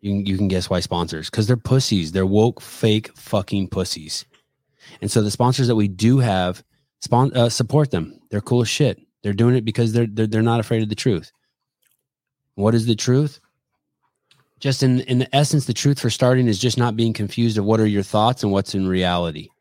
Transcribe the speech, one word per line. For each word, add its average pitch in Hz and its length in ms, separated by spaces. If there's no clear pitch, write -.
You 101 120
can, 98 140
you 98 120
can 101 100
guess 92 220
why 90 100
sponsors. 85 480
'Cause 107 180
they're 120 120
pussies. 107 540
They're 95 120
woke, 107 380
fake - 560
fucking 98 500
pussies. 82 560
And 101 80
so 120 100
the 104 100
sponsors 123 360
that 120 100
we 104 100
do 101 320
have, 92 440
spon-, 127 360
uh, 120 140
support 135 400
them. 80 280
They're 104 100
cool 120 220
as 110 60
shit. 127 300
They're 101 120
doing 117 200
it 123 100
because 113 280
they're, 117 140
they're, 110 200
they're 110 160
not 117 180
afraid 110 220
of 107 60
the 107 60
truth. 101 360
What 107 200
is 113 120
the 117 80
truth? 135 440
Just 135 220
in, 127 180
in 127 180
the 131 180
essence, 143 300
the 117 80
truth 143 260
for - 80
starting 127 400
is 101 100
just 117 200
not 120 180
being 113 160
confused 110 460
of 101 80
what 110 120
are 110 80
your 101 160
thoughts 110 400
and 104 80
what's 98 240
in 95 140
reality. 87 600